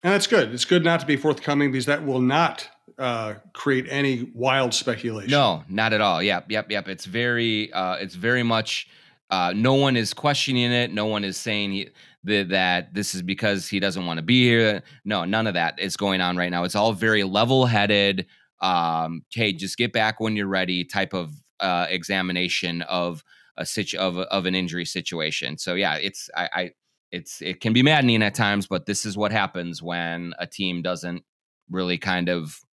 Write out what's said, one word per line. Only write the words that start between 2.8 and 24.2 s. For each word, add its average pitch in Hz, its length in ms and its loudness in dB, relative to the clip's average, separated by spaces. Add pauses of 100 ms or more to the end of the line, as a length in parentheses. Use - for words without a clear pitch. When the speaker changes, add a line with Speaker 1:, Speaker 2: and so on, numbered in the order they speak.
Speaker 1:
uh, 117 360 -4 (180)
create 131 380 0
any 135 440 -2
wild 127 400 2
speculation. 110 560 -4
Speaker 2:
No, 120 380 4
not 110 240 2
at 107 80 2
all. 92 240 4
Yep, 95 260 0
yep, 107 220 -2
yep. 98 160 -4
It's 95 160 -10
very, 117 720 -2
uh, 92 220 -2
it's 90 200 -8
very 120 280 0
much, 113 440 0 (420)
uh, 90 240 0
no 117 200 4
one 139 240 4
is 110 160 0
questioning 131 580 0
it. 120 220 0
No 104 120 -2
one 104 200 -2
is 92 120 -4
saying 104 340 -4
he, 98 180 -6 (360)
th-, 101 220 2
that 90 460 2
this 101 200 -4
is 92 80 -6
because 95 460 0
he 101 140 -2
doesn't 92 240 -2
wanna 82 160 -4
be 123 240 4
here. 113 360 4 (220)
No, 98 220 -2
none 110 200 0
of 101 100 -2
that 82 220 0
is 92 200 -4
going 95 240 0
on 90 160 0
right 90 120 0
now. 87 140 0
It's 90 120 -4
all 107 180 2
very 107 300 2
level-headed, 104 1040 4 (360)
um, 82 680 0
"Hey, 107 240 0
just 87 240 -8
get 120 160 -2
back 110 260 0
when 110 160 -2
you're 101 120 -2
ready" 92 360 0
type 95 300 -4
of, 85 180 -4 (280)
uh, 90 300 0
examination 90 960 -2
of 87 400 -4 (320)
a - 100 -8
situ-, - 340 -6
of, 92 180 0
of 92 280 -2